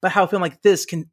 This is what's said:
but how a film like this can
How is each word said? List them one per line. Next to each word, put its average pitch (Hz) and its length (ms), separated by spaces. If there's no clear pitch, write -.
but 180 100
how 196 140
a - 20
film 196 140
like 170 200
this 196 240
can 165 280